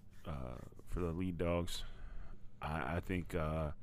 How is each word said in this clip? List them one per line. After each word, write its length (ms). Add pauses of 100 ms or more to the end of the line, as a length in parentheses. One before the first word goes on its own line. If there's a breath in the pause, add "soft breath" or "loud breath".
(260)
uh, 320 (300)
for 100
the 140
lead 260
dogs. 460 (760 soft breath)
I, 360
I 40
think, 320
uh, 380 (120)